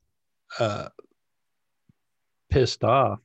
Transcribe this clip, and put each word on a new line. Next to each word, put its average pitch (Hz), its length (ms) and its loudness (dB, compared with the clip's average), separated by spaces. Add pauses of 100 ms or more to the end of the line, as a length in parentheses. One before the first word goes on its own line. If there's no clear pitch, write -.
(600)
uh, 104 300 -4 (1600)
pissed 131 340 0
off 113 420 2